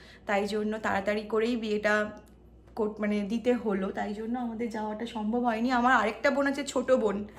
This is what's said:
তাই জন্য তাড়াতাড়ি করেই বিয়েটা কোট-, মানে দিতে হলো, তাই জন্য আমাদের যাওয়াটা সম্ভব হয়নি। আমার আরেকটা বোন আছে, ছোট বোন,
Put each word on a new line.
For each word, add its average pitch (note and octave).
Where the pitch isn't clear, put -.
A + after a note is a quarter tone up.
তাই G3+
জন্য G#3+
তাড়াতাড়ি G#3
করেই A3+
বিয়েটা G#3
কোট-, G#3
মানে G#3
দিতে A3+
হলো, G3+
তাই G#3
জন্য A3+
আমাদের A#3
যাওয়াটা G#3+
সম্ভব A3
হয়নি। A#3+
আমার B3
আরেকটা A3+
বোন C#4
আছে, C#4
ছোট C4
বোন, G#3